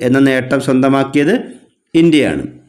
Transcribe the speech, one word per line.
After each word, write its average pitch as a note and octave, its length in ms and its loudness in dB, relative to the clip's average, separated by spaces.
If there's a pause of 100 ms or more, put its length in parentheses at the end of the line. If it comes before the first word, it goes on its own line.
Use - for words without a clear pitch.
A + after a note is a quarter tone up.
എന്ന B2+ 160 0
നേട്ടം C3 420 0
സ്വന്തമാക്കിയത് C3+ 720 0 (600)
ഇന്ത്യയാണ്. C#3+ 520 2 (220)